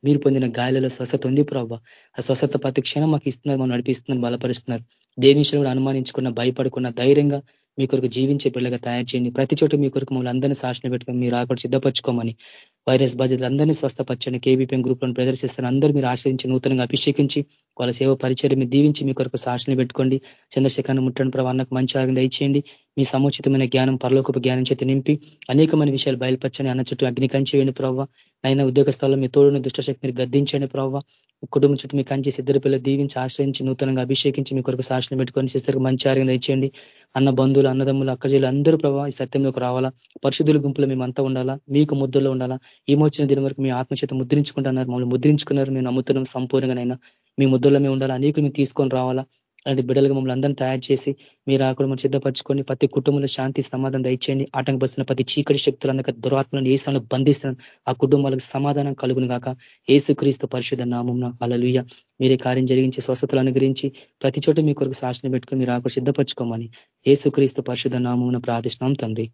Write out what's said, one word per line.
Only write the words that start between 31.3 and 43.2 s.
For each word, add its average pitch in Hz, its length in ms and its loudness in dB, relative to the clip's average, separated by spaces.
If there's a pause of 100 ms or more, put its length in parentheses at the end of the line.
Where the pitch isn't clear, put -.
కుటుంబం 143 260 4
చుట్టూ 139 180 -12
మీ 131 120 0
కంచి 135 260 -2
సిద్ధ 135 140 -4 (140)
పిల్లలు 135 220 0
దీవించి, 139 360 -2
ఆశ్రయించి, 135 440 -4
నూతనంగా 131 400 -2
అభిషేకించి, 135 500 -2
మీ 127 100 -2
కొరకు 127 240 -4
సాక్షిని 127 300 -4
పెట్టుకొని 131 340 -2
సిస్టర్కి 135 340 -2
మంచి 131 220 -2
ఆరోగ్యం 131 220 2
దయచేయండి. 135 360 0 (500)
అన్న 135 100 4 (120)
బంధువులు, 135 320 4
అన్నదమ్ములు, 135 440 0
అక్కజీలు 135 360 2
అందరూ 143 300 4
ప్రభావ 139 300 0
ఈ - 80 -8
సత్యంలోకి 135 460 -2
రావాలా. 127 240 0 (340)
పరిశుద్ధుల 151 420 4
గుంపులో 139 260 0
మేమంతా 127 360 -2
ఉండాలా, 131 280 -2 (200)
మీకు 147 260 4
ముద్రలో 135 340 2
ఉండాలా. 127 220 -4 (320)
ఈ 143 100 6
మోచిన 151 300 2